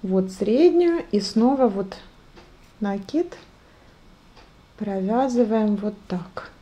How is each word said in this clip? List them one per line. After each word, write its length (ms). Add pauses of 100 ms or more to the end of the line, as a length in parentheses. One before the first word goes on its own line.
Вот 300
среднюю 800
и 80
снова 480
вот 300 (800)
накид 560 (1400)
провязываем 960
вот 200 (120)
так. 440 (100)